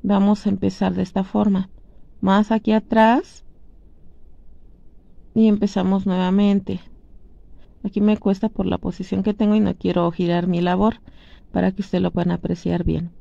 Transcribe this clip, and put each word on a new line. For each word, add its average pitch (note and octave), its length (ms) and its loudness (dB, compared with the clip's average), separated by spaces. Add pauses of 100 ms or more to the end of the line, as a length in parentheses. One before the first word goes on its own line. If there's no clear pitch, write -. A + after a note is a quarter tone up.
vamos G3+ 440 2
a - 20 0
empezar F#3+ 460 -2
de F#3 80 -2
esta F#3+ 220 -4
forma. G3 460 0 (500)
Más G3 300 2
aquí A3 220 0
atrás. A3+ 720 2 (1900)
Y A3 140 6
empezamos G3 580 0
nuevamente. G3 760 0 (1000)
Aquí G3+ 180 -4
me G#3 160 4
cuesta G3+ 320 -2
por - 160 -4
la F#3 140 -2
posición F#3+ 440 -6
que G#3 120 0
tengo G#3 220 0
y G#3+ 40 2
no G3 160 -2
quiero F3 340 0
girar F3 360 -2
mi F3 160 -2
labor F#3 380 0 (520)
para F#3 200 0
que G3 100 -8
ustedes F#3 200 -4
lo F3 100 -2
puedan F3 180 -2
apreciar F3 540 -4
bien. E3 260 -4 (100)